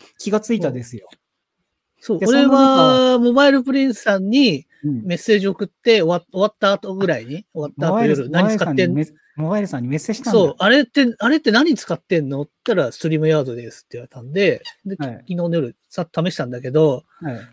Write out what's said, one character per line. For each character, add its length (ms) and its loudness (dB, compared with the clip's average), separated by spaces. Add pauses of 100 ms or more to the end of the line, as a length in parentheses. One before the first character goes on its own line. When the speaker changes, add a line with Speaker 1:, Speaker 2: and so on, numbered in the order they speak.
(180)
Speaker 1:
気 120 -8
が 100 0
つ 120 -4
い 80 0
た 100 -2
ん 40 -8
で 80 -10
す 160 -16
よ。 100 -20 (920)
Speaker 2:
そ 160 -4
う。 40 -8
そ 80 0
う。 40 4
Speaker 1:
で、 60 6
Speaker 2:
俺 80 6
は、 20 4
Speaker 1:
そ 20 4
ん 0 -
な 640 4
中、 80 2
Speaker 2:
モ 120 2
バ 160 4
イ 40 6
ル 100 2
プ 100 -4
リ 120 0
ン 100 0
ス 80 -12
さ 160 0
ん 100 -4
に 380 2 (160)
Speaker 1:
う 80 -2
ん。 140 -4
Speaker 2:
メ 120 -4
ッ 20 -12
セ 180 2
ー 20 0
ジ 80 -2
送 200 -4
っ 20 -20
て、 340 2
終 180 0
わ-、 0 - (120)
終 80 -6
わ 80 2
っ 100 -8
た 140 2
後 220 -6
ぐ 120 -2
ら 120 0
い 80 -14
に、 180 -12 (100)
終 80 -8
わ 60 -8
っ 100 -14
た 160 -2
後 100 0
夜、 220 0
Speaker 1:
モ 60 -10
バ 120 2
イ 40 2
ル、 80 0
Speaker 2:
何 0 -
使 140 -2
っ 40 -2
て 120 2
ん-、 100 -2
Speaker 1:
モ 0 -
バ 20 0
イ 0 -
ル 0 -
さ 0 -
ん 40 0
に 20 -2
メ 0 -
ス-、 100 -10 (220)
モ 140 -4
バ 80 -2
イ 20 0
ル 60 -4
さ 120 -8
ん 40 -6
に 60 -6
メ 80 -2
ッ 20 -4
セ 140 -6
ー 20 -4
ジ 80 -10
し 20 -16
た 60 -4
ん 40 2
だ。 60 6
Speaker 2:
そ 100 4
う。 80 -10
「あ 100 0
れ 140 4
っ 40 -2
て、 320 0
あ 100 -2
れ 80 2
っ 40 -2
て 120 0
何 220 2
使 180 -8
っ 80 -4
て 200 -2
ん 80 -6
の？」 140 -6
っ 40 -8
て 60 -20 (120)
言 120 0
っ 20 2
た 80 2
ら、 60 -8
「ス 80 -20
ト 80 -4
リ 80 0
ー 40 -2
ム 80 2
ヤ 140 2
ー 20 -4
ド 100 -6
で 160 -12
す」 140 -20
っ 40 -20
て 100 -14
言 20 -12
わ 60 -18
れ 20 -20
た 140 -20
ん 100 -16
で、 300 0 (240)
で、 100 -8
Speaker 1:
は 100 -6
い。 40 -8
Speaker 2:
昨 160 -16
日 100 -8
の 140 -4
夜、 260 -2 (140)
さ 120 -8
っ 80 -10
と 140 -2
試 80 -2
し 40 -10
た 100 -6
ん 40 -10
だ 120 -10
け 80 -8
ど、 340 2 (160)
Speaker 1:
は 120 -8
い。 80 -10 (120)